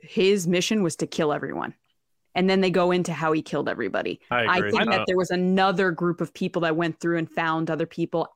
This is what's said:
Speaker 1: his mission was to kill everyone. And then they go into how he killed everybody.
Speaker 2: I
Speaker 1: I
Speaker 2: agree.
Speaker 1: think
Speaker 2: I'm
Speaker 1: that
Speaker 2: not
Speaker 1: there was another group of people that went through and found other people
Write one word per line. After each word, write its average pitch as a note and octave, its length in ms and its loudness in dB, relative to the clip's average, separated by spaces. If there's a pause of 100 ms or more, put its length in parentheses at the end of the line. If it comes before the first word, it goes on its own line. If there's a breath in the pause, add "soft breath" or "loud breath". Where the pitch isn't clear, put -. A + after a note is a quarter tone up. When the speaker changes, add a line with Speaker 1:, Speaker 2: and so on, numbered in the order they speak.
Speaker 1:
his F3+ 480 2
mission F#3 340 2
was D#3+ 140 0
to D#3+ 100 -4
kill D3+ 260 0
everyone. - 420 -6 (600)
And F#3 120 2
then F#3+ 120 4
they F#3+ 100 2
go F3+ 220 2
into F3 200 0
how D#3 200 0
he D#3 100 0
killed - 260 -4
everybody. - 520 -4 (100)
Speaker 2:
I A#2+ 160 2
Speaker 1:
I F3+ 120 2
Speaker 2:
agree. G3 120 0
Speaker 1:
think G#3+ 120 2
Speaker 2:
I'm A3 80 0
Speaker 1:
that F#3+ 80 2
Speaker 2:
not F#3 100 -2
Speaker 1:
there F#3 80 0
was F3+ 160 0
another F#3 580 2
group E3+ 300 -2
of E3 140 -6
people F3+ 280 -2
that D#3+ 140 2
went E3 240 -2
through E3+ 180 0
and D#3+ 120 -4
found D#3+ 400 -2
other D#3+ 160 -2
people E3 500 -4